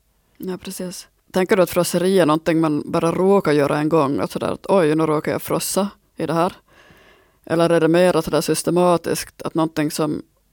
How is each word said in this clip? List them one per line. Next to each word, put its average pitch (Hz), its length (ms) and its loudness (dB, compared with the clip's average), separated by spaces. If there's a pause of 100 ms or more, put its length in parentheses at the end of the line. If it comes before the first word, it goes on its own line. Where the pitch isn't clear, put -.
(380)
Ja, 185 200 -8
precis. 185 500 -14 (260)
Tänker 185 240 2
du 180 60 6
att 170 60 0
frosseri 180 500 2
är 160 60 4
någonting 160 360 0
man 151 240 -2
bara 165 260 -2
råkar 185 400 2
göra 147 260 2
en 151 120 -2
gång? 143 300 0
Att 101 120 -4
sådär - 200 -4
att, - 180 -10
"Oj, 160 260 2
nu 160 100 0
råkar 156 260 -2
jag - 100 -4
frossa 190 480 -4 (260)
i 165 100 -6
det 156 80 -4
här." 170 200 0 (920)
Eller 165 240 2
är 170 100 4
det 156 80 4
mer 175 340 4
sådär 156 200 0
systematiskt - 1000 0
att - 140 -8
någonting 160 360 -2
som 151 300 -4 (320)